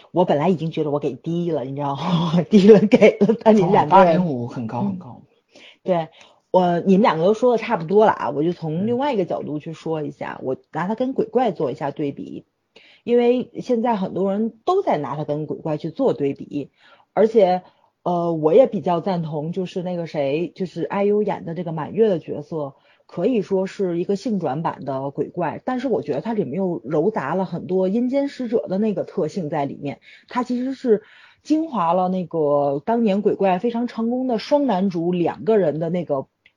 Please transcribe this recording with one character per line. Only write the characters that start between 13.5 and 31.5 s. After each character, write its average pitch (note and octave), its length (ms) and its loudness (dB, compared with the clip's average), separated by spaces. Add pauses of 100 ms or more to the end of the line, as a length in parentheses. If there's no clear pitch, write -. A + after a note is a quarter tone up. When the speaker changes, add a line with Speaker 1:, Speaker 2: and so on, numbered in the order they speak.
Speaker 1:
现 A#3 220 -2
在 A#3 140 0
很 F#3 180 -4
多 F#3+ 180 0
人 A3 220 -2 (100)
都 F#4+ 180 0
在 A#3 160 0
拿 C3+ 180 -6
它 D3+ 80 -6
跟 D3 220 -4
鬼 - 120 -8
怪 D#3 200 -4
去 E3 120 -8
做 E3+ 240 0
对 C#3 200 -2
比， - 360 -10 (440)
而 G#3 140 4
且， F#3 360 2 (400)
呃， E3+ 300 -2
我 D#3 200 2
也 B3 140 8
比 F#3+ 140 -4
较 E3+ 200 0
赞 F3 220 -2
同， D#3 280 -6
就 F#3 140 -4
是 F3+ 160 -8
那 F3+ 160 -6
个 E3 100 -6
谁， D3+ 460 -2
就 F#3+ 120 -6
是 E3 180 -6
I G3+ 220 -2
U G#3 180 2
演 F3+ 200 -4
的 E3 120 -8
这 F3 80 -8
个 E3 80 -6
满 D#3 200 -8
月 A3 160 2
的 F3+ 120 2
角 - 240 -8
色， D3 320 -8 (320)
可 F3+ 180 -6
以 A#3+ 160 2
说 F#3+ 240 -2
是 F3+ 320 -4
一 F3 80 -4
个 G3+ 100 -2
性 G#3 240 -4
转 D#3+ 220 -4
版 D#3 240 -6
的 C3+ 240 -6
鬼 - 200 -6
怪， D#3 360 -6
但 B3+ 140 -4
是 C4 80 -6
我 F#3+ 140 -2
觉 C3+ 120 -6
得 - 80 -4
它 A#3 120 -6
里 G#3 120 -2
面 C3 80 -8
又 F#3 280 -4
糅 D#3+ 300 0
杂 D3+ 220 -4
了 F#3 120 -2
很 F3 200 -8
多 F#3 220 0
阴 A#3+ 220 -2
间 C#4 180 0
使 B3+ 200 -8
者 A#3 200 -2
的 F#3 100 -4
那 G#3+ 160 0
个 D#3+ 100 -4
特 D#3+ 240 -4
性 D3+ 220 -6
在 C#3+ 160 -2
里 C3+ 160 -8
面， C#3 180 -8 (300)
它 B3 140 -4
其 B3 200 -4
实 C4+ 100 -6
是 A3+ 280 2 (400)
精 D#4+ 280 0